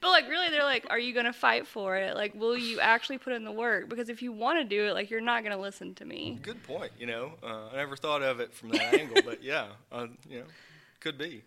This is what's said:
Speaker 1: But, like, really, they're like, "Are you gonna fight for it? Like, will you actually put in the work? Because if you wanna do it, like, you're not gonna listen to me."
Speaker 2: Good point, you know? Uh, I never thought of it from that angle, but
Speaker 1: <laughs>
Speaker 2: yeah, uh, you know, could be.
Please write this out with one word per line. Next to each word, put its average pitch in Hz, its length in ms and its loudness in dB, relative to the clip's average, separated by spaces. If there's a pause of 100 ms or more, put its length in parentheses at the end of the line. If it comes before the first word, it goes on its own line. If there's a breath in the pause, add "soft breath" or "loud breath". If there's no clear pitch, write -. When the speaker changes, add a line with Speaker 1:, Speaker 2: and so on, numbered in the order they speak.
Speaker 1:
But, 359 80 2
like, 320 200 8
really, 339 200 2
they're 294 140 4
like, 254 260 2
"Are 226 100 2
you 240 140 -2
gonna 240 200 2
fight 240 340 4
for 190 300 -2
it? 190 180 0
Like, 208 200 -2
will 226 220 2
you 233 220 -4
actually 233 380 4
put 254 160 -4
in 226 100 -4
the 220 80 -8
work? 220 380 0
Because 233 200 -6
if 226 120 -8
you 247 100 -4
wanna 254 320 2
do 208 240 0
it, 202 60 2
like, 202 160 -2
you're 226 120 -2
not 233 220 0
gonna 202 160 -2
listen 190 360 -10
to - 100 -16
me." - 360 -8
Speaker 2:
Good 220 220 -12
point, 160 340 -8
you 117 80 -10
know? 120 280 -6 (100)
Uh, 110 300 -8
I - 20 -6
never 139 220 -4
thought 147 260 0
of 131 160 2
it 120 140 -4
from 113 160 -14
that - 260 2
angle, 381 280 6
but - 200 -6
Speaker 1:
<laughs> 131 80 -4
Speaker 2:
yeah, 139 160 0 (240)
uh, 120 160 -6 (220)
you 127 100 -12
know, 127 60 -14 (560 loud breath)
could 151 160 -6
be. 143 300 -8